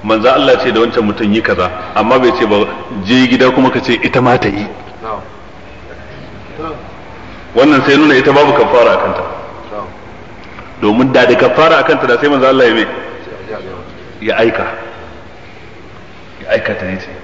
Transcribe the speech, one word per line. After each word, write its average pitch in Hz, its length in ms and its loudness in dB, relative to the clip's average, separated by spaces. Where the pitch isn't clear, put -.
Manzo 110 260 0
Allah 135 340 4
ce 127 100 0
da 110 80 2
wancan 117 240 0
mutum 104 280 0
yi 110 100 2
kaza, 92 280 -2
amma 113 240 2
bai 123 200 4
ce 117 80 2
ba 104 100 2
je 127 240 2
gida 127 220 4
kuma 131 200 2
ka 120 100 -2
ce 123 120 -2
ita - 180 0
ma 123 180 2
ta 104 100 -2
yi. 101 180 -4
Wannan 135 320 6
sai 139 100 6
nuna 147 180 6
ita 135 180 4
babu 147 200 4
kafara 117 400 4
a - 40 2
kanta. - 260 -4
Domin 117 320 2
da 127 140 4
da 123 80 4
kafara 151 440 4
a 135 40 2
kanta 139 240 0
da 123 120 2
sai 147 100 0
manzo 135 180 2
Allah 131 200 4
ya 113 80 4
mai 110 120 0
ya 107 160 -2
aika. 101 300 0
Ya - 100 -10
aika 104 240 -2
ta 92 100 -8
yi 95 120 -6
ce. - 100 -14